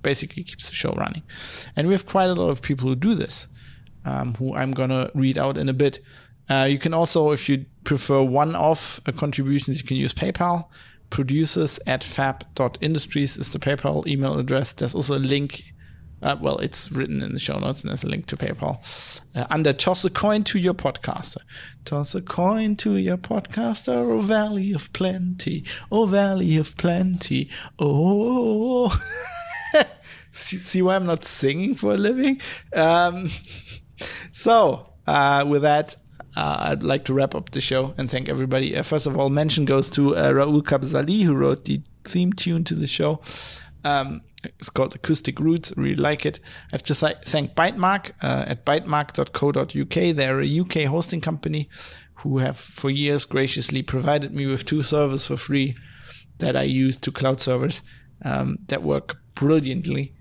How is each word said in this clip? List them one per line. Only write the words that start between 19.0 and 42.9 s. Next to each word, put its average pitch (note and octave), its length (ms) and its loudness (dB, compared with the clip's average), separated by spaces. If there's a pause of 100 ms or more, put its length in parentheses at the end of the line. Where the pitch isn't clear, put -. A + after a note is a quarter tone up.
Uh, B2 160 -4
under D3+ 220 2
Toss F3+ 320 0
a F#3 60 0
Coin G#3+ 360 2
to - 140 0
Your F3+ 140 2
Podcaster. - 640 -6 (480)
Toss C#3+ 280 -4
a F#3 80 -4
coin G#3 540 0
to G#3 220 0
your F3+ 200 2
podcaster, A3+ 800 -2
oh A#3 260 2
valley G#3 520 2
of - 200 -4
plenty, F#3 720 -2 (280)
oh A3 140 4
valley F#3+ 520 4
of D#3 200 -2
plenty, E3+ 720 0 (300)
oh. A3 1160 2 (800)
<laughs> - 580 0
See, - 260 -6
see F#3 240 -2
why F#3 140 4
I'm F#3+ 100 0
not E3 180 -2
singing E3+ 520 0
for G3+ 180 0
a G3 40 2
living? B3+ 440 2 (340)
Um, F3 540 4 (520)
<laughs> - 500 -14
so, G#3 580 4 (180)
uh, C#3+ 400 4
with C#3+ 160 4
that, D3+ 320 4 (400)
uh, D3 240 0
I'd - 240 -2
like C3+ 220 0
to C3 80 0
wrap C3+ 200 2
up - 180 -6
the C3+ 100 -4
show C3 360 0
and C3 140 -4
thank C3 180 -4
everybody. C3 480 0
Uh, C#3 60 0
first D3 240 -2
of C3+ 100 0
all, C#3 120 4
mention D3+ 360 2
goes C3+ 260 4
to, C#3+ 240 4
uh, C#3+ 160 4
Raoul C#3+ 300 4
Kabzali, D3 640 2
who D#3 100 6
wrote C#3 320 2
the C#3 160 -2 (220)
theme F3+ 300 0
tune E3+ 320 -2
to E3 100 -2
the D#3 120 -2
show. D3+ 320 0 (640)